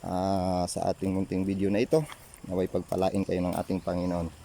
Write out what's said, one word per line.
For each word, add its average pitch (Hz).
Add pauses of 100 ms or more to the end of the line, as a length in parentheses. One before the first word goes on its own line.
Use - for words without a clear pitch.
Ah, 92
sa -
ating 95
munting 95
video 95
na 104
ito. 156 (400)
Naway 92
pagpalain 95
kayo 90
ng 87
ating 90
Panginoon. 87 (160)